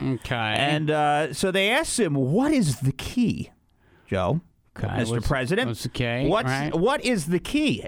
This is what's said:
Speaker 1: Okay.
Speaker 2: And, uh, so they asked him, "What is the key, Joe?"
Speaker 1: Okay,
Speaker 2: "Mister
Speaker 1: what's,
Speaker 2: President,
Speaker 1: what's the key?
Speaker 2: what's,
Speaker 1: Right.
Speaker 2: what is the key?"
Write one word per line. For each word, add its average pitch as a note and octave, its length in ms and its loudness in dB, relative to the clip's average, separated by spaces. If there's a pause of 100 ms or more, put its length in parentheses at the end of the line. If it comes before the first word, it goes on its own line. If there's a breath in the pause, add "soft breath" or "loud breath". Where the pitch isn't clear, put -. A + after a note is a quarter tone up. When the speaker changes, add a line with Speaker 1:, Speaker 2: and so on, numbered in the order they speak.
Speaker 1:
Okay. C3 340 -4 (220)
Speaker 2:
And, D3 320 0
uh, D3 440 2
so F#3 180 -2
they F#3+ 180 2
asked D4 300 0
him, F3 140 2
"What D#3+ 400 2
is E3+ 260 2
the C3 140 0
key, - 580 -2 (560 soft breath)
Joe?" F#2+ 320 0 (400)
Speaker 1:
Okay, G2+ 160 -4
Speaker 2:
"Mister A2+ 200 0
Speaker 1:
what's, A2+ 120 -2
Speaker 2:
President, C#3+ 420 0
Speaker 1:
what's A2 120 -6
the B2+ 80 -4
key? B2 380 -2
Speaker 2:
what's, G#3 240 2
Speaker 1:
Right. C#3+ 240 -2
Speaker 2:
what A#3 280 2
is G#3+ 220 0
the E3+ 140 0
key?" C#4 480 0